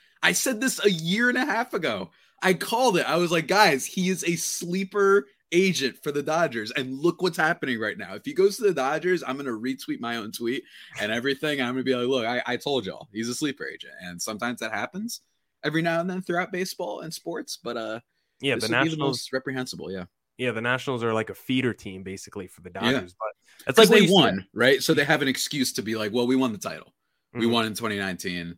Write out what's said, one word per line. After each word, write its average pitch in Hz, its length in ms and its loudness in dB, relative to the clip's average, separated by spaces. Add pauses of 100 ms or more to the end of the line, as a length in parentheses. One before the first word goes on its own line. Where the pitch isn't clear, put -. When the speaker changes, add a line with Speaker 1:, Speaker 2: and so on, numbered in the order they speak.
(220)
Speaker 1:
I 175 120 4
said 220 280 0
this 262 240 0
a 208 60 6
year 185 380 2
and 247 100 2
a 254 80 0
half 226 260 -2
ago. 117 380 -2 (340)
I 185 80 6
called 233 440 2
it. 120 100 0
I 147 80 0
was 170 160 2
like, 165 160 0
"Guys, 180 380 6
he 180 240 -2
is 185 160 -2
a 170 100 0
sleeper 196 920 0 (260)
agent 170 500 2
for 151 80 -4
the 143 100 -2
Dodgers." 139 500 0
And 135 280 -4
look 170 220 2
what's 180 160 0
happening 156 420 0
right 107 180 -4
now. 98 180 -10
If 104 100 -14
he 143 80 -6
goes 196 240 4
to 247 60 -4
the 196 100 4
Dodgers, 156 520 0
I'm 131 120 -4
gonna 139 140 -6
retweet 127 500 -6
my 117 160 -4
own 110 160 -8
tweet 117 320 -4 (340)
and 107 100 -2
everything. 139 520 -2
I'm 123 140 0
gonna 131 80 -2
be 127 120 2
like, 123 120 -2
"Look, 131 180 0
I, 123 200 -2
I 123 120 -2
told 131 280 -2
y'all, - 280 -10
he's 113 160 -4
a 123 40 -4
sleeper 135 320 -4
agent." - 360 -14
And 87 200 -12
sometimes 110 380 -6
that 110 140 -6
happens 180 480 -6 (420)
every 151 180 0
now 165 200 0
and 180 80 -4
then 185 120 -6
throughout 180 300 -2
baseball 180 480 -6
and 160 140 -12
sports. - 500 -10
But, 117 140 -6
uh, 110 220 -6 (420)
Speaker 2:
Yeah, 135 140 0
Speaker 1:
this 117 120 -2
Speaker 2:
the 117 80 2
Speaker 1:
would 131 80 4
be 160 60 2
the - 0 -
Speaker 2:
Nationals 147 300 0
Speaker 1:
most - 120 -12
reprehensible, 131 580 -6
yeah. 92 160 -8 (320)
Speaker 2:
Yeah, 123 140 -2
the 110 80 -4
Nationals 123 420 -2
are 113 120 0
like 110 160 0
a 98 60 -10
feeder 127 380 0
team, 95 300 -12
basically, 95 440 -12
for - 120 -20
the 90 160 -16
Speaker 1:
Yeah. 101 160 0
Speaker 2:
Dodgers. 92 260 -4
But 107 120 -8 (400)
it's 135 80 -2
Speaker 1:
'Cause - 0 -
Speaker 2:
like 220 120 10
what 220 60 8
Speaker 1:
they 208 60 10
Speaker 2:
you 170 60 8
said. 180 60 6
Speaker 1:
won, 98 400 6
right? 123 300 4
So 165 100 4
they 143 120 2
have 151 160 2
an 139 80 2
excuse 131 440 -2
to - 80 -4
be 110 140 -2
like, 107 160 -2
"Well, 120 160 2
we 131 80 4
won 131 160 2
the 104 60 -6
title. 85 360 -12 (400)
We 117 120 -2
Speaker 2:
Mm-hmm. 117 60 2
Speaker 1:
won 117 160 2
in 107 60 -6
twenty 107 240 -4
nineteen, 90 600 -6